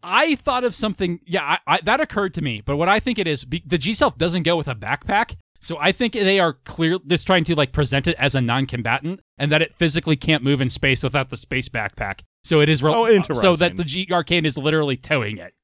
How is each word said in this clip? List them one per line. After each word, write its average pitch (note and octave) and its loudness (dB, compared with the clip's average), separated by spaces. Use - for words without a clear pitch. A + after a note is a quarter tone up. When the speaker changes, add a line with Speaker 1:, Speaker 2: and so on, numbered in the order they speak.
Speaker 1:
I C4 2
thought B3+ -2
of A#3+ -2
something, F#3 -4
yeah, E3+ -2
I, D3+ 4
I, F#3 2
that G#3+ 2
occurred G3+ -2
to E3 -6
me, A2+ -4
but C#3+ -2
what E3 2
I G#3 6
think A#3 -2
it G3 -2
is, D3 -4
be, D#3 -8
the E3 0
G-Self F3 0
doesn't E3+ -2
go E3+ 2
with D3+ -4
a B2+ -6
backpack, - -4
so - -10
I E3+ 2
think A#3 -2
they G3 2
are E3 2
clear, E3 -2
just E3+ 0
trying F#3 4
to, E3+ 0
like, D3 2
present C#3 0
it E3+ 0
as C3 0
a C3+ 2
non-combatant, B2+ -2
and D3 -2
that D#3 2
it D#3 -4
physically D#3+ 0
can't D3 0
move C3+ 2
in B2+ 0
space C3 -2
without C3+ -4
the B2 -12
space B2+ -8
backpack. G#2 -8
So D#3 4
it D3+ 4
is C#3 2
re- D3+ 4
Speaker 2:
Oh, A#3 2
interesting. G3+ 4
Speaker 1:
so F#3 6
that F3 0
the F3+ -6
G E3+ -6
Arcane E3+ 0
is C#3+ 0
literally D3 0
towing A2 -4
it. F2 -18